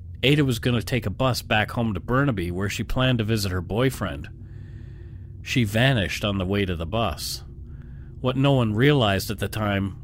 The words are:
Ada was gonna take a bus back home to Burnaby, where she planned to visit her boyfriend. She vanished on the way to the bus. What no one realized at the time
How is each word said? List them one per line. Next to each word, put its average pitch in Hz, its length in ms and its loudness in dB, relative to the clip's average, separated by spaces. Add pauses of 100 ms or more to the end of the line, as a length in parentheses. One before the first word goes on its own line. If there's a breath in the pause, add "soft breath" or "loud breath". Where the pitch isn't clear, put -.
(220 loud breath)
Ada 143 240 6
was 123 120 2
gonna 120 220 2
take 113 240 -2
a 101 60 -2
bus 123 320 0
back 107 300 0
home 113 200 0
to 90 80 -4
Burnaby, 120 500 0
where 95 200 -2
she - 120 -4
planned 127 360 2
to 113 60 0
visit 104 280 0
her 90 80 0
boyfriend. 92 680 -2 (1120 loud breath)
She - 220 2
vanished 110 600 2
on 101 140 0
the 92 80 0
way 101 180 2
to 90 100 -2
the 82 120 -4
bus. 98 580 -4 (760 loud breath)
What 127 160 -2
no 139 160 6
one 117 220 4
realized 113 560 4
at 101 80 -6
the 104 80 -2
time 98 580 0